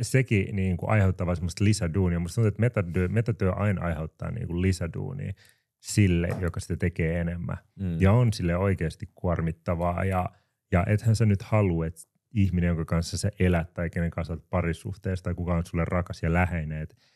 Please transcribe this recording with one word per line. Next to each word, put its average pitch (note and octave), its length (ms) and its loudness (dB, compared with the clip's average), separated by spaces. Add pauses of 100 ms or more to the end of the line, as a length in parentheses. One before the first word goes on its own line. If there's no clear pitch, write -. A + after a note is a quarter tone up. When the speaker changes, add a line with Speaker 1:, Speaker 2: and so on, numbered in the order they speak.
Speaker 1:
sekin A2+ 540 0
niinku F#2 320 -2
aiheuttaa F#2+ 380 2
vaan F2 100 0
semmoista E2+ 280 -4
lisäduunia. F2 540 2
Musta E2+ 160 -4
tuntuu, A2+ 140 2
että G2 120 -2
metatyö, F#2 480 0
metatyö G2+ 440 0
aina G2 300 0
aiheuttaa E2 480 -4
niinku E2+ 320 -4
lisäduunia F#2+ 680 -2 (480)
sille, F2 480 4 (120)
joka F2+ 200 -4
sitä F2 160 -6
tekee F2 440 -2
enemmän. F2 360 -6 (240)
Speaker 2:
Mm. F2 200 -2
Speaker 1:
Ja F#2+ 120 6
on A#2+ 200 4
sille F2 240 -2
oikeasti F2+ 580 -2
kuormittavaa. F2 880 -2
Ja, F#2 260 -2 (420)
ja F2 160 4
ethän G#2+ 280 2
sä A2+ 100 4
nyt G2+ 160 4
halua, F2+ 440 2
että E2 140 -8 (340)
ihminen, F2+ 340 4
jonka E2 160 0
kanssa E2 340 -2
sä G2+ 200 -2
elät F2 360 2
tai E2+ 160 -4
kenen E2+ 200 -2
kanssa D#2+ 220 -6
olet - 180 -12
parisuhteessa F#2 760 -4
tai F2 100 -4
kuka F2 200 -2
on E2+ 120 -2
sulle E2+ 180 -2
rakas - 380 -4
ja E2 100 0
läheinen, E2 500 -2
että - 140 -14 (200)